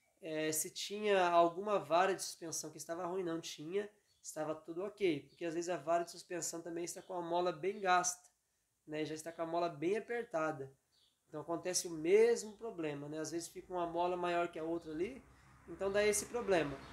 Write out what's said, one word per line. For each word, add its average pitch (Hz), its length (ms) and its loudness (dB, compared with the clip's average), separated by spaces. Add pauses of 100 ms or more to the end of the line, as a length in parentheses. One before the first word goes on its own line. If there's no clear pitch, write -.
(220)
é, 156 300 -2
se 156 180 -2
tinha 202 580 2
alguma 175 520 4
vara 170 340 4
de 165 80 -6
suspensão - 480 -8
que 160 80 -14
estava 165 300 -6
ruim, 185 160 -2
não 165 180 -2
tinha, 180 480 -6 (340)
estava 156 300 -4
tudo 170 320 -8
ok, 185 420 2
porque - 160 -12
às 165 120 -2
vezes 170 120 -2
a 175 100 0
vara 165 260 2
de - 80 -12
suspensão 170 500 -6
também 170 220 -6
está 175 180 -8
com - 140 -10
a 175 80 -2
mola 175 280 2
bem 180 280 -2
gasta, 180 500 2 (560)
né, 151 180 -2
já 151 120 -4
está 160 160 -10
com 170 100 -6
a 165 60 -2
mola 170 200 2
bem 160 300 0
apertada. 160 720 -2 (560)
Então 151 140 -8
acontece 170 460 -2
o - 20 -8
mesmo 208 680 4
problema, 156 540 -6
né, 151 80 -6
às 151 140 -6
vezes 170 160 -6
fica 185 260 -14
uma 175 140 0
mola 175 280 0
maior 175 340 0
que 165 100 -10
a 156 40 -4
outra 165 280 -4
ali, 208 320 -4 (440)
então 190 240 -4
dá 208 140 4
esse 208 220 2
problema. 185 500 2 (160)